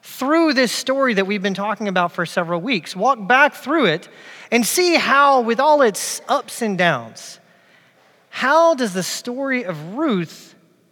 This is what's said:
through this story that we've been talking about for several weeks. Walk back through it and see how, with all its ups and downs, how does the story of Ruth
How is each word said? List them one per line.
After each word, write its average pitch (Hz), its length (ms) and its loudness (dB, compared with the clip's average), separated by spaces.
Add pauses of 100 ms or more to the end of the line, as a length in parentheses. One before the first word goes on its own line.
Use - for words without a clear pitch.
through 302 540 0
this 247 160 2
story 262 440 0
that 190 120 0
we've 202 160 -4
been 196 120 -2
talking 202 340 -6
about 180 240 0
for 180 120 -4
several 170 360 -4
weeks. 196 340 -4
Walk 214 320 0
back 262 280 4
through 285 320 0
it 165 220 -2 (440)
and 233 120 2
see 349 300 2
how, 269 460 4
with 226 180 -2
all 294 240 4
its - 460 -2
ups 247 340 -4
and 202 160 -4
downs, 131 640 -4 (880)
how 320 480 4
does 226 180 -2
the 185 80 -2
story 247 640 -4
of 170 320 -8
Ruth 220 580 -4 (380)